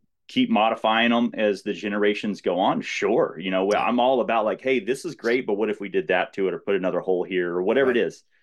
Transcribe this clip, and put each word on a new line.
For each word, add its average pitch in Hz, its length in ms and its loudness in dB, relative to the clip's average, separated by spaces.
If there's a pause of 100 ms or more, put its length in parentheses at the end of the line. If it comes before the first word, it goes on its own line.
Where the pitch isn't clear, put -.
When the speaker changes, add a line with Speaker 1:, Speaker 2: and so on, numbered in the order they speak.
(280)
Speaker 1:
keep 127 220 0
modifying 113 640 2
'em 117 220 2
as 107 300 0
the 104 100 -4
generations 104 680 -2
go 90 180 0
on? 123 220 2
Sure. 110 580 0
You 92 120 -4
know, 95 220 2
Speaker 2:
Yeah. 87 100 0
Speaker 1:
I'm 117 160 0
all 127 220 2
about, 107 240 0
like, 98 160 -4
"Hey, 131 180 0
this 113 240 -6
is 156 120 -8
great, 120 300 0
but 101 100 -2
what 107 140 0
if 104 120 -6
we 101 80 -8
did 90 180 -2
that 90 260 0
to 98 140 0
it 87 60 -2
or 85 60 -8
put 101 160 -2
another 90 260 -2
hole 90 220 0
here?" 90 280 -2
or 90 120 -2
whatever 123 240 2
Speaker 2:
Right. 123 100 2
Speaker 1:
it - 0 -
is. 87 260 -2 (200)